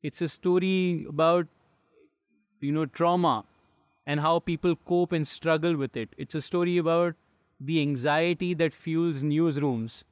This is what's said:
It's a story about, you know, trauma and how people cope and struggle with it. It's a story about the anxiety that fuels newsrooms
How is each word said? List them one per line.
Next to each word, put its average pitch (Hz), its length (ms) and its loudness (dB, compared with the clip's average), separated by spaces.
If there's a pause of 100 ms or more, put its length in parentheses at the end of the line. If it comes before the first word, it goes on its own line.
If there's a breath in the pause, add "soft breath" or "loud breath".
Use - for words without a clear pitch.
It's 151 200 -6
a 160 60 -2
story 180 800 0
about, 160 400 2 (1120)
you 139 120 -2
know, 156 120 0
trauma 165 600 2 (640)
and 147 140 -2
how 165 200 2
people 170 360 -2
cope 175 360 0
and 156 140 -2
struggle 165 500 0
with 139 200 -4
it. 113 220 -6
It's 139 160 -10
a 151 80 -4
story 175 340 0
about 170 380 2 (460)
the 151 200 0
anxiety 151 760 0
that 160 200 0
fuels 160 480 -2
newsrooms 147 880 0